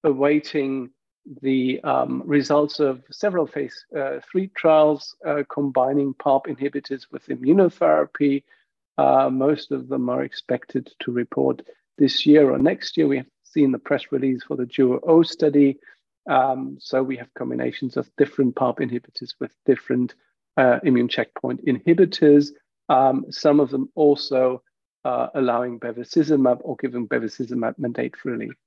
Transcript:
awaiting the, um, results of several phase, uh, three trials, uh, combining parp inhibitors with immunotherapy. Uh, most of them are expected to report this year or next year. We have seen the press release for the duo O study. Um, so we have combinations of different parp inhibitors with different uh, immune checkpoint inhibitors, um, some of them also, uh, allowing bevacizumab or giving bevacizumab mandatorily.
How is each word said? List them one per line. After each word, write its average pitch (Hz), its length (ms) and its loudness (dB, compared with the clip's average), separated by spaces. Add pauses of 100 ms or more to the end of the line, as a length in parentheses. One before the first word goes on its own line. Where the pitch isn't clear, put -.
awaiting 139 880 -2 (500)
the, 131 440 -2
um, 131 420 -2
results 147 540 0
of 131 300 -2
several 180 360 -2
phase, - 400 -10 (100)
uh, 139 220 -6 (120)
three 190 180 -4
trials, 151 680 2 (100)
uh, 147 220 -2
combining 139 640 -2
parp 135 340 0
inhibitors 139 640 -8
with - 180 -16
immunotherapy. 147 1120 0 (560)
Uh, 135 320 2
most 139 420 -2
of 127 160 -8
them 127 220 -4
are 131 120 -4
expected - 800 -8
to 123 120 -8
report 131 500 -2 (340)
this - 300 2
year 147 240 8
or 131 80 -2
next 165 380 -2
year. 160 100 2
We 139 120 0
have 131 120 -10 (120)
seen 143 300 0
the 123 60 -4
press - 340 -4
release 131 320 -2
for 143 120 -8
the 123 100 -4
duo 127 380 2
O 165 180 6
study. 143 560 2 (500)
Um, 135 500 0
so 131 240 -2
we 131 140 -4
have 120 180 -18
combinations 123 640 -6
of - 220 -6
different 135 380 0
parp 127 240 -2
inhibitors 120 600 -10
with 127 140 -12 (100)
different 123 500 -2 (420)
uh, 127 280 4
immune 123 240 2
checkpoint - 580 -6
inhibitors, 147 840 4 (380)
um, 135 420 2
some 147 300 2
of 131 100 0
them 135 240 -6
also, 131 680 0 (420)
uh, 127 300 -2
allowing 123 440 -2
bevacizumab 123 840 0
or 131 140 -8
giving 123 300 -8
bevacizumab 120 720 -4
mandatorily. 120 720 -8 (160)